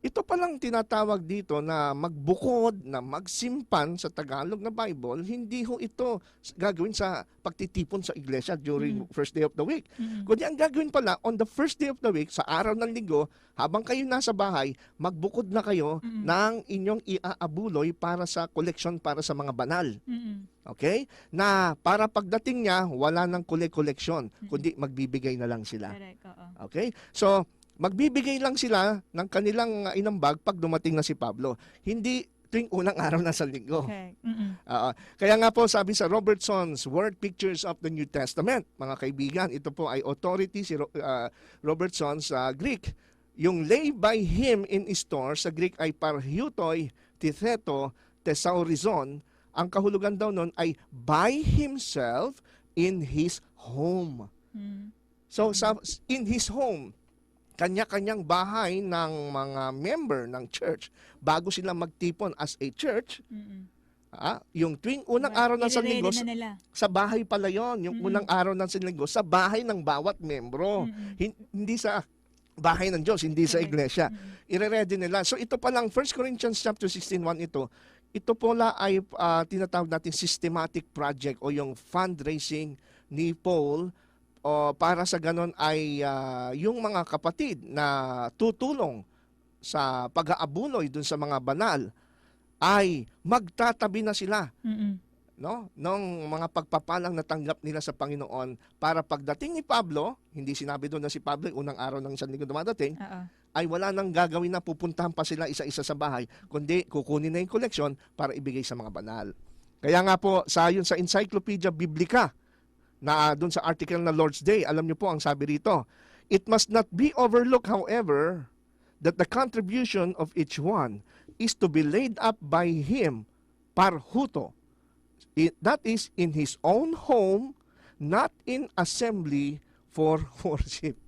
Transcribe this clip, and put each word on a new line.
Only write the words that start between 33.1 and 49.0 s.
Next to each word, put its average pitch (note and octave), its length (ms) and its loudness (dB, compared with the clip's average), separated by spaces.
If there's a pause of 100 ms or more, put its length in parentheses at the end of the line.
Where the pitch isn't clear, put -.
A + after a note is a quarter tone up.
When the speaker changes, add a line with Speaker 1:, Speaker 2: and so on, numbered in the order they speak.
Speaker 1:
na E3 160 2
sa - 80 -2
linggo. C3+ 400 -2
Speaker 2:
Okay. F#3+ 400 -8
Mm-mm. G#3+ 400 -6
Speaker 1:
Oo. B2 260 0 (300)
Kaya G3+ 160 8
nga A3+ 160 6
po, A#3 160 6
sabi G3+ 240 2
sa G#3 160 2
Robertson's F#3+ 800 2
Word F3+ 320 0
Pictures F#3+ 480 -2
of E3+ 160 -4
the D#3+ 80 -4
New D3+ 160 -4
Testament, E3 560 0 (160)
mga C3+ 160 -6
kaibigan, C#3 560 -2
ito D3 240 -6
po D#3 160 -4
ay C3+ 160 -2
authority, F#3 560 -2
si E3 160 -4
Ro-, C#3+ 160 -2
uh, C3 320 -2 (400)
Robertson D#3+ 560 -2
sa C3 320 -2
Greek. A3 400 -4 (400)
Yung E3 320 2
lay C#4+ 240 4
by A3 320 2
him G3+ 480 2
in G3 240 0
store, C#3 400 -2
sa E3+ 160 -4
Greek E3+ 320 -2
ay D#3+ 80 0
parhiutoi D#3 1040 -2 (240)
titheto D3+ 720 -2 (320)
thesaurizon, D#3+ 960 0 (320)